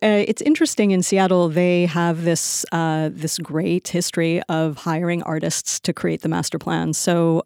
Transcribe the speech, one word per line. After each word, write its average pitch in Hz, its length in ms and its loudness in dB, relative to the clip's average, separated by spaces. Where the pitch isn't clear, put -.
uh, 208 240 4
it's - 140 -2
interesting. 294 500 2
In 185 100 4
Seattle, 185 460 4
they 175 380 2
have 170 400 0
this, - 480 -2
uh, 160 400 0
this 160 240 -6
great 165 500 -2
history 170 640 -2
of 160 300 0
hiring 170 440 -2
artists - 580 -4
to 170 120 -2
create 165 280 -4
the - 60 -4
master 165 320 -2
plan. 165 320 -2
So 165 540 2